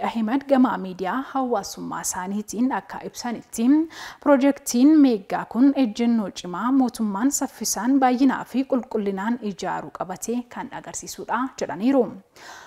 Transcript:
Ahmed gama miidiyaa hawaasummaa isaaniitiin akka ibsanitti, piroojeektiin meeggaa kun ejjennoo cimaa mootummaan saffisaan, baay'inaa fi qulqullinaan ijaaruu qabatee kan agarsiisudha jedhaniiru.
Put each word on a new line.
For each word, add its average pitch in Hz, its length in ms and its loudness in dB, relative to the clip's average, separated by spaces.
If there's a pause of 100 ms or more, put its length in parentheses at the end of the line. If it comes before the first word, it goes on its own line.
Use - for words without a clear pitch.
Ahmed 226 460 -2
gama 254 300 4
miidiyaa 185 440 -6
hawaasummaa 190 760 -6
isaaniitiin 202 720 -4
akka - 320 -8
ibsanitti, - 640 -6 (560)
piroojeektiin 277 760 4
meeggaa 202 460 4
kun 269 300 4
ejjennoo 233 560 0
cimaa 180 420 -6
mootummaan 226 580 2
saffisaan, 254 680 -2
baay'inaa 254 440 4
fi 262 200 -2
qulqullinaan 220 760 -2
ijaaruu 165 480 -6
qabatee 185 480 -6 (100)
kan - 240 -12
agarsiisudha 196 800 -8
jedhaniiru. 226 540 0 (600)